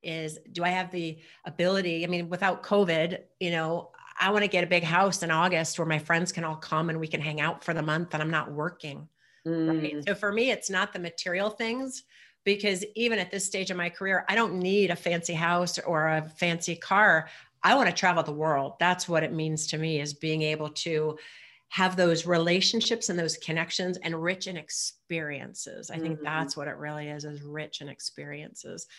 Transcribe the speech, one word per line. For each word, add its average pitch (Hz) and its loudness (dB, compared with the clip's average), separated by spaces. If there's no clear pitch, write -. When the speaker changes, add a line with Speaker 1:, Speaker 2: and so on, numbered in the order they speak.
Speaker 1:
is, 160 -6
do 170 -2
I 180 4
have 180 -2
the 165 -4
ability, 175 0
I 175 -2
mean, 175 -2
without 180 0
covid, 175 2
you 180 -2
know, 165 -2
I 190 4
wanna 208 4
get 175 2
a 170 0
big 175 4
house 175 4
in 165 0
August 165 2
where 165 0
my 156 2
friends 170 2
can 165 -4
all 156 -4
come 160 0
and 160 -2
we 160 -2
can 160 -4
hang 151 -4
out 160 -2
for 170 -2
the 160 0
month 160 0
and 156 0
I'm 156 0
not 156 0
working. 147 -8
Right? 160 0
Speaker 2:
Mm. 147 -4
Speaker 1:
So 202 2
for 202 -2
me, 240 2
it's 196 -2
not 196 0
the 196 -8
material 180 -2
things, 240 -6
because 202 0
even 226 2
at 180 -2
this 196 -4
stage 190 -4
of 180 -4
my 175 -2
career, 190 0
I 196 2
don't 196 2
need 190 4
a 170 -2
fancy 170 -2
house 175 2
or 160 2
a 156 0
fancy 170 0
car. 190 6
I 202 8
wanna 226 6
travel 175 4
the 151 -6
world. 147 0
That's 180 2
what 165 4
it 156 -2
means 156 -2
to 156 -2
me, 160 0
is 147 -4
being 156 0
able 151 0
to 151 -2
have 185 2
those 170 4
relationships 180 2
and 175 -2
those 160 0
connections 175 -4
and 165 -6
rich 185 -2
in 185 -8
experiences. - -8
I - -8
think 165 -4
Speaker 2:
Mm-hmm. 151 -10
Speaker 1:
that's 156 -4
what 147 -8
it 120 -8
really 151 -8
is, 147 -10
is 147 -10
rich 147 -10
in 143 -12
experiences. - -14